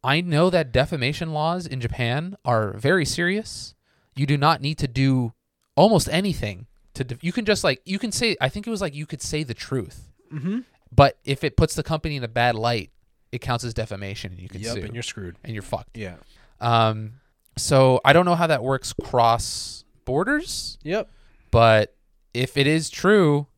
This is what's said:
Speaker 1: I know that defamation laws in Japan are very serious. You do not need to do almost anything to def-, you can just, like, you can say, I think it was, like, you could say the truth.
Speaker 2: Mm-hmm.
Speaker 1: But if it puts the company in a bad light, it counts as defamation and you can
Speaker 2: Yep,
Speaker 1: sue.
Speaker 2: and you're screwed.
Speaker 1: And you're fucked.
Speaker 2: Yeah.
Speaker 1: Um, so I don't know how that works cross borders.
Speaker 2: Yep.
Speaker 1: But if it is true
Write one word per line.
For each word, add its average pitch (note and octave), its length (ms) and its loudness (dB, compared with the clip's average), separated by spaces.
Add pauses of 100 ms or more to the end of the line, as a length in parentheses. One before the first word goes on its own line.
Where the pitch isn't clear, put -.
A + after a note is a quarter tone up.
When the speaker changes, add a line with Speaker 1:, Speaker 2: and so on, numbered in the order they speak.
Speaker 1:
I C#3 160 2
know F3 300 2
that D#3 220 0
defamation D3 600 -2
laws E3 340 -2
in B2+ 140 -8
Japan B2 640 -4
are A2 320 0
very C#3+ 300 2
serious. - 680 -4 (400)
You C#3 120 0
do D3 100 2
not D3 240 2
need D3+ 180 -4
to C#3+ 100 -2
do B2+ 440 2 (420)
almost G3 360 6
anything C#3+ 560 -4 (280)
to C3 100 -6
def-, A#2+ 200 -10
you F3 80 -4
can A#3 120 -4
just, G#3 200 2
like, C#3 200 2
you F#3+ 140 -4
can A3+ 140 -4
say, A3 280 0
I C3+ 80 0
think G#3 180 -8
it A#3 40 -8
was, G#3 100 -4
like, D#3 140 -6
you D3 120 -10
could C#3+ 160 -12
say D3+ 200 -4
the A#2+ 120 -6
truth. - 540 -8 (240)
Speaker 2:
Mm-hmm. F3 280 -6 (320)
Speaker 1:
But C#3 320 6
if - 200 -4
it C#3+ 120 -2
puts - 180 2
the D#3 80 -4
company D3+ 340 -4
in B2+ 80 -6
a A#2 40 -8
bad A#2+ 260 0
light, A2 360 -4 (420)
it B2 80 -8
counts B2 240 -4
as A2+ 100 -6
defamation G2 580 -8
and F2+ 80 -16
you F2+ 80 -14
can G2 140 -14
Speaker 2:
Yep, A2+ 120 -6
Speaker 1:
sue. G2 100 -6
Speaker 2:
and A#2+ 100 -10
you're A#2 80 -8
screwed. F2+ 420 -10
Speaker 1:
And A2+ 80 -10
you're G#2 100 -8
fucked. - 340 -10
Speaker 2:
Yeah. F#2 200 -12 (440)
Speaker 1:
Um, A2 540 2 (420)
so C3 480 4
I C#3+ 80 8
don't F3 120 6
know F3 100 2
how E3 120 0
that C#3 160 0
works C3 300 -4 (100)
cross - 840 0 (200)
borders. A3+ 800 -4
Speaker 2:
Yep. F#3+ 260 -4 (400)
Speaker 1:
But A2+ 440 6 (380)
if B2 240 -4
it C#3 100 2
is D#3 240 0
true E3 560 4 (120)